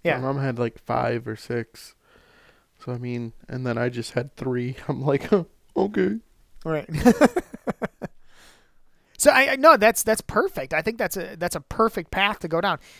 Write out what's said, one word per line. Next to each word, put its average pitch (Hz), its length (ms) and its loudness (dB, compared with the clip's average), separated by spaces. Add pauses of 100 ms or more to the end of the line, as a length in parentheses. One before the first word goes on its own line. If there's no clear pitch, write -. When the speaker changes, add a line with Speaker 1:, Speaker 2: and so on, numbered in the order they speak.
Speaker 1:
Yeah. 151 140 2
Speaker 2:
My 131 160 -2
mom 139 80 -2
had, 127 180 -2
like, 117 200 -4
five 120 480 -2
or 110 80 -8
six. - 600 -10 (880)
So, 123 80 -8
I 120 60 -6
mean, 120 360 -6 (160)
and 127 160 -6
then 117 120 0
I 123 120 0
just 120 220 -6
had 127 240 -4
three. 127 460 -4
<laughs> - 60 -8
I'm 131 140 -4
like, 139 240 0
"Huh, 190 180 2 (320)
okay." 208 440 0 (440)
Speaker 1:
Right. 160 260 -4
<laughs> 151 100 -4 (2250)
So, - 160 6
I, 269 200 4
I, 269 40 0
no, 285 220 8
that's, 214 260 4
that's 220 160 0
perfect. - 540 -2
I - 80 0
think 226 160 -4
that's 196 180 -4
a, 180 220 -8
that's 175 180 -4
a 156 60 -6
perfect 214 500 -2
path 202 280 0
to 170 100 -8
go 160 100 0
down. 180 200 -2 (200)